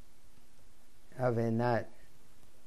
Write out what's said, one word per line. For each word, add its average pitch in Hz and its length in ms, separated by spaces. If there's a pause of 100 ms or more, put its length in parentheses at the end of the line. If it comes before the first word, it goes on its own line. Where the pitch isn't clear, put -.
(1200)
of 123 200
in 113 200
that 120 320 (760)